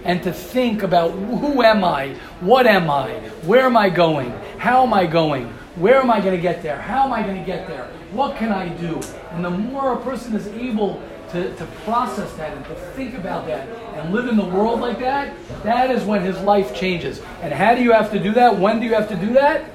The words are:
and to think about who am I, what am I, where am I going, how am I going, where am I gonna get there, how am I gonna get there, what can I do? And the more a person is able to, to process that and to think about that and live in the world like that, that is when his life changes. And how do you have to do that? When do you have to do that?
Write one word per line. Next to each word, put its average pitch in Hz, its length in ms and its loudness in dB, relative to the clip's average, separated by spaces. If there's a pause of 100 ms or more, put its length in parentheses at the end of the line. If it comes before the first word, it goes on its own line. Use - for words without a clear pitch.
and 180 180 0
to 175 100 -2
think 240 500 -2
about 170 280 2
who 240 520 0
am 214 220 6
I, 139 300 -2 (260)
what 240 260 6
am 190 220 4
I, 139 220 0 (340)
where 240 220 6
am 240 100 4
I 202 140 4
going, 156 400 2 (260)
how 254 260 4
am 240 120 2
I 190 100 4
going, 151 420 0 (300)
where 220 240 6
am 254 100 2
I 208 120 2
gonna 185 160 0
get 165 240 -2
there, 147 180 -6
how 262 240 0
am 254 80 -2
I 226 100 -2
gonna 190 220 -6
get 175 240 -6
there, 143 180 -10 (260)
what 269 240 -4
can 220 140 -2
I 185 180 -2
do? 160 300 -6 (340)
And 175 120 -6
the 180 60 -4
more 254 420 -2
a 226 80 -4
person 240 340 -6
is 190 120 -4
able 214 560 -4 (300)
to, 175 240 -4
to 160 100 -12 (180)
process 214 500 -2
that 151 220 -10
and 131 80 -14
to 160 100 -12
think - 400 -10
about 175 320 -8
that - 220 -6 (280)
and 160 180 -4
live 247 140 0
in 226 80 0
the 202 80 2
world 208 360 0
like 240 200 -4
that, 269 360 -2 (260)
that 247 280 2
is 220 140 0
when 202 180 0
his 180 180 -2
life 202 340 2
changes. 170 460 -4 (220)
And 151 100 -6
how 220 220 4
do 247 80 2
you 240 100 6
have 214 200 4
to 202 60 0
do 180 140 0
that? 233 260 6
When 220 220 2
do 240 60 -2
you 226 80 0
have 214 140 0
to 214 80 -6
do 208 180 -2
that? 285 400 4